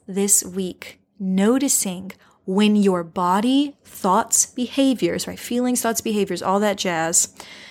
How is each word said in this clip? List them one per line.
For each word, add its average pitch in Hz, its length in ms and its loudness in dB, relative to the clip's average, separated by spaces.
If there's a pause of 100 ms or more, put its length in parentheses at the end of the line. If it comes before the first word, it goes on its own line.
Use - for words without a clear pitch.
this 196 380 2
week 185 560 -10 (180)
noticing 190 920 0 (320)
when 208 320 2
your 196 260 4
body, 214 800 0
thoughts, - 640 0
behaviors, 240 800 -2
right? 185 120 -12
Feelings, 247 420 -2
thoughts, 226 220 -2
behaviors, 196 400 -2
all 196 180 0
that 208 160 0
jazz, 170 580 -2 (360)